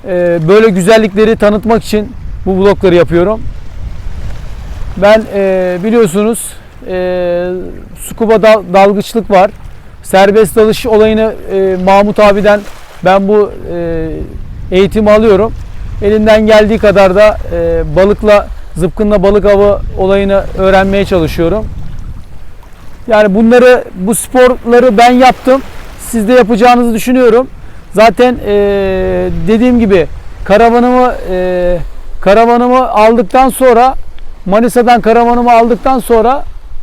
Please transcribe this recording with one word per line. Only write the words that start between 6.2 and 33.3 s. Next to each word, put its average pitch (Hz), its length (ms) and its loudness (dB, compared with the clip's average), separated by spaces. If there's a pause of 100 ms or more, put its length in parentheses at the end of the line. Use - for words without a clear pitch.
e, 180 600 -4 (540)
scuba 220 420 -2
dal-, 220 200 4 (100)
dalgıçlık 196 580 0
var. 196 200 4 (520)
Serbest 202 540 2
dalış 220 300 0
olayını, 220 480 0 (180)
e, 190 320 0
Mahmut 202 340 2
abiden 208 420 2 (440)
ben 190 240 2
bu, 208 240 0 (220)
e, 165 340 -6 (640)
eğitimi 202 400 2
alıyorum. 214 420 2 (500)
Elimden 214 440 2
geldiği 214 320 4
kadar 190 360 2
da, 214 240 4 (140)
e, 165 300 -2 (140)
balıkla, 202 520 2 (280)
zıpkınla 202 460 -2
balık 202 220 2
avı 202 360 2 (180)
olayını 196 460 0 (140)
öğrenmeye 190 460 2
çalışıyorum. 175 640 -2 (1400)
Yani 214 280 2
bunları, 240 500 4 (100)
bu 190 200 -4
sporları 247 840 2
ben 240 120 6
yaptım. 254 520 2 (460)
Siz 214 200 -4
de 247 40 2
yapacağınızı 240 600 2
düşünüyorum. 247 540 0 (440)
Zaten, 233 540 2
e, 190 840 -2 (200)
dediğim 233 320 2
gibi 190 260 2 (380)
karavanımı, 240 720 2 (160)
e, 180 480 -2 (420)
karavanımı 240 680 2
aldıktan 233 580 2